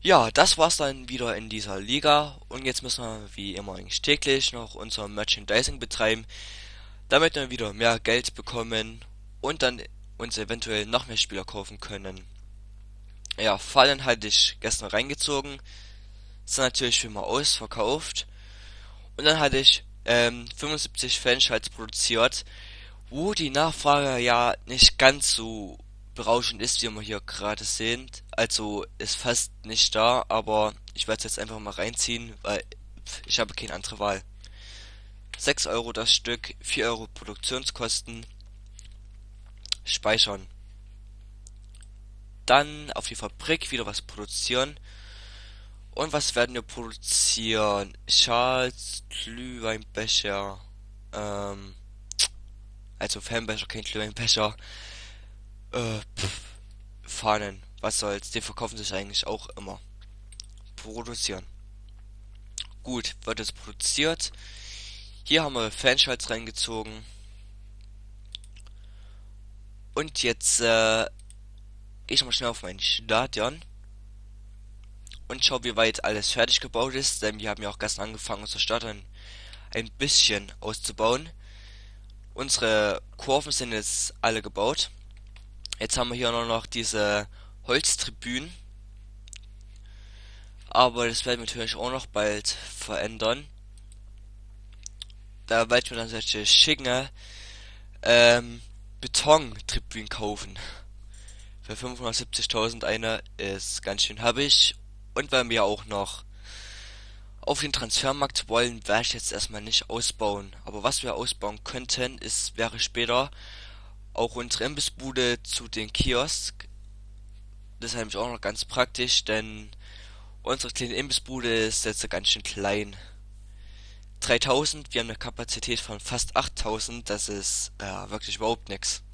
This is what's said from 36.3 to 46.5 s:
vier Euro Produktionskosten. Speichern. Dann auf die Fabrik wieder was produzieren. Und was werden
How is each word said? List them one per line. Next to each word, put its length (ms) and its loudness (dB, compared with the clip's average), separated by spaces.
vier 240 0
Euro 280 0
Produktionskosten. 1120 -4
Speichern. 640 2
Dann 480 4
auf 140 -4
die 80 -6
Fabrik 560 -2
wieder 140 -2
was 160 -4
produzieren. 800 -2
Und 200 -2
was 220 2
werden 180 4